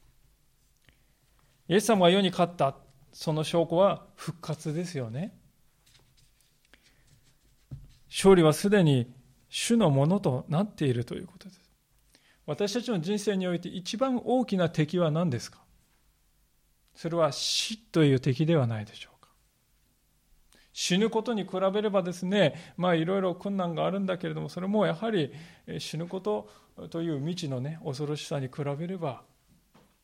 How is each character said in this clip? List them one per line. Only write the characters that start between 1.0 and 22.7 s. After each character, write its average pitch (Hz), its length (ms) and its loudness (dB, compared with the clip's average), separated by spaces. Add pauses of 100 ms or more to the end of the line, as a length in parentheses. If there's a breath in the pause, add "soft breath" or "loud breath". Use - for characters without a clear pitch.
イ 165 80 0
エ 208 60 6
ス 208 60 -2
様 208 160 4
が 175 80 8
世 190 100 4
に 185 100 2
勝 175 180 2
っ 180 60 -14
た、 139 220 0 (360)
そ - 200 -6
の 156 100 -2
証 165 240 0
拠 165 100 -2
は 185 380 2
復 - 260 -10
活 151 320 -8
で 170 120 -4
す 170 120 -10
よ 120 140 -6
ね。 151 260 -8 (2750 soft breath)
勝 190 280 8
利 175 60 8
は 151 120 8
す 202 160 0
で 202 140 6
に 131 280 4 (360)
主 - 280 0
の 196 140 4
も 139 160 4
の 196 140 2
と 139 280 -2
な 160 140 0
っ 220 100 -4
て 156 140 -2
い 123 80 2
る 120 100 -2
と - 120 -10
い - 20 -10
う - 80 -12
こ - 100 -20
と - 120 -20
で - 60 -20
す。 - 60 -20 (840 soft breath)
私 202 260 -4
た 240 80 -2
ち 247 100 -6
の 185 120 -2
人 202 160 -2
生 202 180 -2
に 185 100 -2
お 180 80 -2
い 175 60 -4
て 175 80 -10
一 190 300 -8
番 262 260 0
大 247 220 2
き 202 100 -2
な 170 140 2
敵 160 280 0
は 165 120 2
何 165 180 0
で 120 100 -2
す - 120 -10
か？ - 120 -20 (1300)
そ - 160 -8
れ 170 60 -2
は 156 140 4
死 - 460 -4
と - 280 2
い 139 100 6
う 123 60 2
敵 143 260 0
で 165 100 4
は 131 100 2
な 110 140 -4
い 104 60 -10
で - 80 -20
し - 120 -18
ょ - 80 -20
う - 60 -20
か。 - 80 -20 (1400 soft breath)
死 - 240 -2
ぬ 214 140 2
こ 220 120 -2
と 233 120 -4
に 196 80 -2
比 - 80 -10 (240)
べ 208 80 0
れ 214 80 -2
ば 190 120 2
で 180 120 -6
す 185 100 -8
ね、 185 300 4 (240 loud breath)